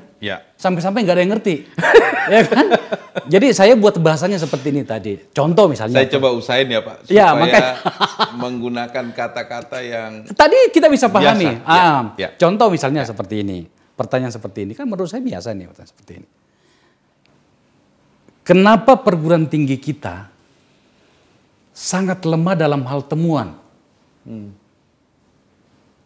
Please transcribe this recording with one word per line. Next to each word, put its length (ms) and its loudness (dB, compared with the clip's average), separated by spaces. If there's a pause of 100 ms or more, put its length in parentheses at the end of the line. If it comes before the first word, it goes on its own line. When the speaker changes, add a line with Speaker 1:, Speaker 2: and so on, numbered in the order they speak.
(180)
Speaker 1:
Ya. 240 -8 (140)
Speaker 2:
Sampai-sampai 500 -2
nggak 80 2
ada 80 2
yang 160 0
ngerti. 180 -2 (220)
Speaker 1:
<laughs> 300 4 (220)
Speaker 2:
Ya, 160 4
kan? 160 2 (640)
Jadi, 320 4
saya 160 8
buat 240 2
bahasanya 400 0
seperti 320 -6
ini 160 -2
tadi. 320 -8 (160)
Contoh, 320 4
misalnya. 320 0
Speaker 1:
Saya 160 2
coba 160 2
usahain, 400 -2
ya, 80 -2
Pak, 320 -10
Speaker 2:
Ya, 240 6
Speaker 1:
supaya 80 2
Speaker 2:
makanya. 320 2 (320)
Speaker 1:
<laughs> 400 -6
menggunakan 640 -8
kata-kata 720 -10
yang 300 -10 (180)
Speaker 2:
Tadi 400 2
kita 240 2
bisa 160 2
Speaker 1:
biasa. 80 2
Speaker 2:
pahami. 320 2
Speaker 1:
Ya, 160 -8
Speaker 2:
Ah, 480 2
Speaker 1:
ya. 240 -6
Speaker 2:
contoh 320 2
misalnya 320 -2
seperti 400 -8
ini. 240 -8 (320)
Pertanyaan 320 -4
seperti 320 -12
ini. 160 -10
Kan 80 -10
menurut 240 -6
saya 160 -10
biasa 320 -10
nih 80 -16
pertanyaan 240 -20
seperti 220 -20 (100)
ini. 60 -20 (2250)
Kenapa 500 6
perguruan 540 0
tinggi 320 -2
kita 480 -10 (1400)
sangat 520 -6
lemah 320 0
dalam 320 0
hal 160 -6
temuan? 560 -4 (640)
Speaker 1:
Hmm. 320 -16 (1500)